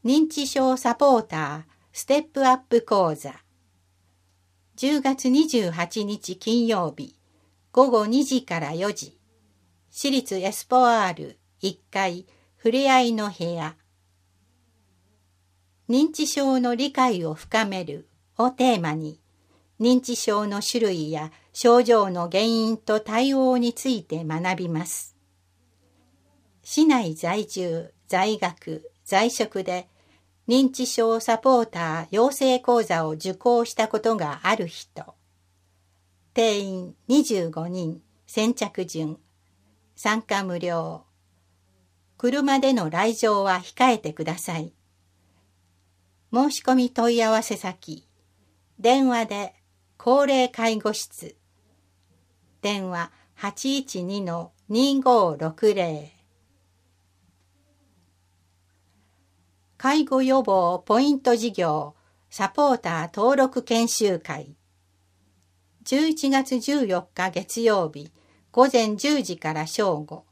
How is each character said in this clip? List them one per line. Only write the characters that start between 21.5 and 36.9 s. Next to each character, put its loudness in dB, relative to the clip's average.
症 6
状 4
の -4
原 2
因 0
と -2
対 0
応 2
に 0
つ -6
い -2
て -8
学 -4
び -6
ま -4
す。 -12
市 2
内 2
在 -4
住、 -6
在 0
学、 -8
在 2
職 -4
で、 -6
認 4
知 -6
症 0
サ 0
ポ 4
ー -2
タ -6
ー -14
養 4
成 2
講 2
座 -2
を -4
受 -6
講 2
し -10
た 0
こ -2
と 0
が -6
あ 2
る -6
人。 -18
定 2
員 -10